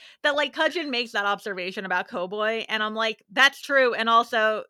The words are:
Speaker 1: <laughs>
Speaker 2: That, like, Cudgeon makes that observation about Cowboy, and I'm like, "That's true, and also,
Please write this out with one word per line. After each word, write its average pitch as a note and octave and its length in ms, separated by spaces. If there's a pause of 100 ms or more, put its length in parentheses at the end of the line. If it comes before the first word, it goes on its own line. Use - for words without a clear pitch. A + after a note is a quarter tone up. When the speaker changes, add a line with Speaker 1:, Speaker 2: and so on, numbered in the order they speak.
Speaker 1:
<laughs> - 160
Speaker 2:
That, D4+ 120
like, D4 160
Cudgeon D#4 400
makes A#3+ 220
that G3+ 120
observation F#3+ 600
about F#3 240
Cowboy, G#3+ 580
and G#3+ 160
I'm G#3+ 120
like, A3 360
"That's C4+ 300
true, C4 320
and A3+ 160
also, A3+ 600